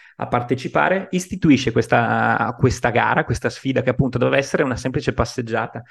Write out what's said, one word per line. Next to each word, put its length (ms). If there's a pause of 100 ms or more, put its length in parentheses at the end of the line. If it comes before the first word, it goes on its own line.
(160)
a 120
partecipare. 840
Istituisce 640
questa, 840
questa 300
gara, 360
questa 260
sfida 320
che 80
appunto 260
doveva 220
essere 240
una 140
semplice 360
passeggiata, 800